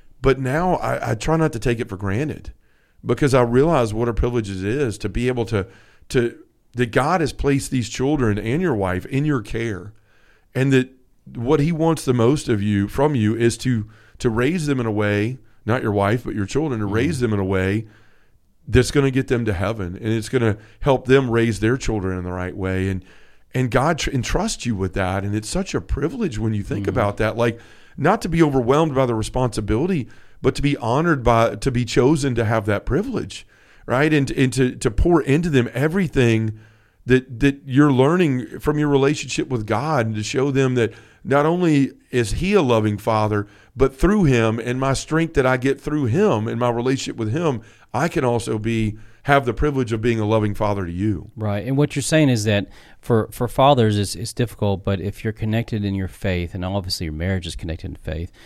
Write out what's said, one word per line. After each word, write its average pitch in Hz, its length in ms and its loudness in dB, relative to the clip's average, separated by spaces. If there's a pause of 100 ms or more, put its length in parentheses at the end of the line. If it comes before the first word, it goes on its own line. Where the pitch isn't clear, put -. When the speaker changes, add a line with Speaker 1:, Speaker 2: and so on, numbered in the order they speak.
(220)
Speaker 1:
But 135 180 4
now 156 380 0
I, 120 340 -2
I 113 40 -2
try 151 220 0
not 160 160 2
to 117 60 -8
take 120 200 -2
it 113 100 -8
for 95 80 -8
granted 104 560 -4 (520)
because 117 280 2
I 131 100 6
realize 123 500 2
what 117 160 -2
a 113 40 -2
privilege 120 360 -2
it 95 140 -6
is 113 360 -2
to 101 100 -6
be 120 180 -2
able 123 180 0
to, 107 220 -2 (420)
to, 117 280 0 (360)
that 117 200 -2
God 151 260 2
has 143 140 -2
placed 139 360 0
these 120 200 -2
children 127 500 0
and 120 220 -2
your 165 140 0
wife 92 320 -2
in 139 180 -2
your 143 160 0
care, 107 520 -6 (600)
and 135 180 2
that 131 160 4 (460)
what 127 240 0
he 151 140 2
wants 160 320 0
the 131 80 2
most 123 360 2
of 104 140 0
you, 104 240 2
from 147 260 0
you, 110 220 2
is 117 240 2
to, 113 300 -2 (300)
to 123 100 0
raise 147 380 0
them 135 120 0
in 117 60 -2
a 110 60 -2
way, 104 460 0 (280)
not 120 180 0
your 113 80 0
wife, 104 320 2
but 110 100 -6
your 104 140 -4
children, 135 320 -2
to 107 80 -4
Speaker 2:
Mm-hmm. 98 80 -2
Speaker 1:
raise 139 240 0
them 117 140 0
in 101 60 0
a 98 60 -2
way 98 400 0 (840)
that's 123 240 2
gonna 139 200 2
get 131 160 -2
them 120 180 0
to 104 80 0
heaven, 95 420 -4
and 117 120 -10
it's 110 220 -2
gonna 113 280 2 (240)
help 135 240 2
them 131 240 6
raise 113 300 2
their 113 180 2
children 95 400 -2
in 90 60 -6
the 90 80 -8
right 90 240 -6
way. 95 340 -2
And, 95 140 -4 (500)
and 127 180 0
God 135 280 2
tr-, - 120 -4
entrusts - 540 -4
you 117 100 -2
with 92 180 -2
that, 95 300 -2
and 101 120 -4
it's 107 140 -4
such - 240 -4
a 127 80 -2
privilege 170 580 -4
when 110 140 0
you 101 100 -4
think 104 220 -6
Speaker 2:
Mm-hmm. 95 40 -2
Speaker 1:
about 101 280 0
that. 107 200 -2
Like, 117 220 0 (380)
not 196 240 2
to 190 80 -4
be 165 140 4
overwhelmed 139 500 2
by 131 140 2
the 117 80 0
responsibility, 120 920 -2 (340)
but - 140 2
to 135 60 -4
be 139 160 2
honored 135 460 0
by, 117 320 4
to 127 160 -2
be 120 120 0
chosen 131 520 2
to 117 100 0
have 110 220 0
that 101 180 -2
privilege, 175 600 -4 (400)
right? 147 260 2
And, 139 180 2
and 131 220 2
to, 127 220 0
to 123 160 -2
pour 170 320 4
into 156 260 2
them 127 240 2
everything 123 840 0 (480)
that, 127 320 2
that 139 260 2
you're 139 260 4
learning 135 680 2
from 151 180 0
your 147 120 2
relationship 139 580 0
with 117 180 -4
God, 120 400 0
and 110 100 -4
to 107 80 -4
show 135 280 -2
them 131 240 2
that 113 180 0 (300)
not 143 240 2
only 160 460 2 (180)
is 113 220 0
he 180 200 -2
a 196 80 6
loving 110 380 2
father, 107 480 0 (280)
but 131 200 2
through 196 300 2
him 117 340 2
and 123 200 -4
my 135 140 0
strength 156 400 -2
that 131 120 2
I 127 120 2
get 135 240 -2
through 151 240 -2
him 120 420 2
and 117 120 -4
my 123 100 0
relationship 120 480 -2
with 110 140 -4
him, 147 300 -2 (320)
I 139 160 0
can 139 140 -2
also 120 360 -2
be, 110 380 -2 (260)
have 139 220 2
the 117 80 0
privilege 135 380 -2
of 113 100 -2
being 117 180 0
a 107 60 -2
loving 107 280 0
father 101 320 -2
to 85 60 -8
you. 92 440 -4
Speaker 2:
Right. 104 300 -4
And 135 120 -2
what 143 180 0
you're 139 80 -4
saying 156 260 4
is 113 160 2
that 104 220 2 (340)
for, 113 300 2
for 123 160 -4
fathers, 123 500 4
it's, 101 180 -2
it's 107 180 -10
difficult, 101 520 -2
but 98 160 -2
if - 220 -8
you're 110 100 -2
connected 110 500 -4
in 98 120 -2
your 95 120 -2
faith, 87 460 -4
and 90 100 -6
obviously 92 420 -4
your 78 80 -6
marriage 87 340 -2
is 78 80 -10
connected - 320 -8
in 71 80 -10
faith, 82 360 -8 (140)